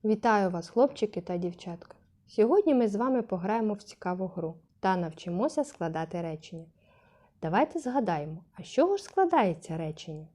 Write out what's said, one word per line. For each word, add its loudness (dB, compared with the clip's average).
Вітаю 2
вас, -6
хлопчики 0
та -6
дівчатка! -8
Сьогодні 4
ми 6
з -2
вами 2
пограємо -2
в -10
цікаву -4
гру -6
та 2
навчимося -2
складати -6
речення. -10
Давайте 2
згадаємо, -2
а -16
з -14
чого 2
ж -6
складається 0
речення? -10